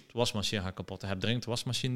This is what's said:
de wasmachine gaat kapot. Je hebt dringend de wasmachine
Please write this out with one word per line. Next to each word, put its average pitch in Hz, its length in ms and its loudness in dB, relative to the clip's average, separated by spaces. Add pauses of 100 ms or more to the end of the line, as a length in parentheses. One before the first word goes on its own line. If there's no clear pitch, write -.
de - 100 -6
wasmachine 110 440 2
gaat 92 120 -2
kapot. 95 280 -8
Je 101 60 -6
hebt 95 140 0
dringend 110 220 2
de - 60 -6
wasmachine 123 460 0